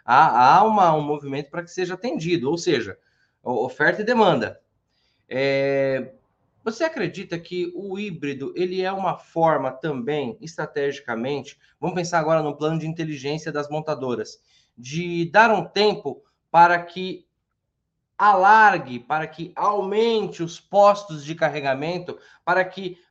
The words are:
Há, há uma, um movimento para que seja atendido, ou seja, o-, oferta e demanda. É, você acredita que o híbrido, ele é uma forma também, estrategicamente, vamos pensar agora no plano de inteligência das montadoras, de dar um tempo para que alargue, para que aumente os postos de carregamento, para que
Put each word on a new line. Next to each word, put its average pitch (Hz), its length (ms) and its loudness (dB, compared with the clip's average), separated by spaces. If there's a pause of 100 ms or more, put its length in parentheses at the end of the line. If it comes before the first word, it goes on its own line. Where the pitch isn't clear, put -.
Há, 131 540 6
há 202 60 6
uma, 202 300 4
um 151 60 0
movimento 143 500 -6
para 175 140 -8
que 170 60 -20
seja 185 240 -6
atendido, 170 540 -4
ou 165 80 0
seja, 135 400 -2 (460)
o-, 117 220 -2
oferta 165 380 0
e - 20 -4
demanda. 180 560 2 (680)
É, 135 840 -2 (500)
você 233 220 -4
acredita 190 560 -6
que 175 340 -8
o 196 240 -10
híbrido, 143 560 -8
ele 185 280 -4
é 185 100 -4
uma 190 260 -4
forma 151 540 -2
também, 135 680 -6
estrategicamente, 139 1160 -8 (220)
vamos 170 160 -4
pensar 170 240 -2
agora 160 200 2
no 147 160 -4
plano 156 220 -2
de 151 80 -6
inteligência 156 640 -8
das 147 180 -6
montadoras, 131 720 -6 (400)
de 170 540 -6
dar 226 180 6
um 190 140 2
tempo 196 580 -2 (300)
para 175 280 6
que 185 460 -12 (920)
alargue, 190 840 6
para 156 260 -4
que 170 300 -12
aumente 208 840 -2
os 165 200 -8
postos 202 640 4
de 156 100 -8
carregamento, 151 840 -4 (280)
para 180 200 2
que 185 320 -10 (140)